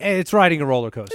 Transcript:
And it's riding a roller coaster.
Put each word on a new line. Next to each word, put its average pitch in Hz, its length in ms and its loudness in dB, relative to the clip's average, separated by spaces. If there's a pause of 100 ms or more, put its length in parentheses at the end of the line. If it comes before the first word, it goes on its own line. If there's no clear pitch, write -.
And 196 180 -2
it's 185 140 -4
riding 180 280 4
a 143 60 -2
roller 123 240 -2
coaster. 107 240 -10